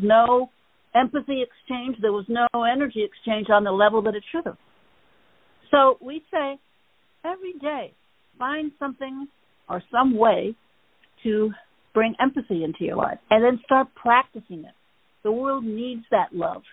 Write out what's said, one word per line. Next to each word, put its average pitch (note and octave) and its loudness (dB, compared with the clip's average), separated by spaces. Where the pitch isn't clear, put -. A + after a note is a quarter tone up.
no A#3 4
empathy C4 0
exchange, B3 -8
there G#3 0
was G3+ -4
no A#3+ 0
energy A#3+ -2
exchange G#3+ -6
on G#3 6
the G3+ -2
level G#3 2
that G#3+ -2
it G#3 -8
should D#4+ -6
have. - -10
So C4+ 4
we D#4 -12
say, C#4 -4
every F#4 -10
day, C4+ -8
find D4 -6
something C4+ -10
or F3 -8
some B3 2
way G#3+ 2
to G#3+ 0
bring A3 0
empathy A#3 -2
into D#3+ -6
your - -4
life - -2
and A3 6
then B3 2
start C4+ 2
practicing A#3 -2
it. - -20
The G#3+ 0
world C4 -4
needs A#3 -8
that F#3 2
love. E3+ -6